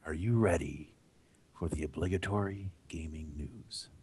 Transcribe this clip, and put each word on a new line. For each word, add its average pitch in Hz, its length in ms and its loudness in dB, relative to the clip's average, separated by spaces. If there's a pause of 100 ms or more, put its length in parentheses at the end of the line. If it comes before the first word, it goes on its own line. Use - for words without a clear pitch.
Are 78 100 -2
you 110 240 4
ready 76 560 2 (640)
for 85 100 0
the 76 140 0
obligatory 98 880 0 (180)
gaming 78 480 -8
news? - 520 -10 (140)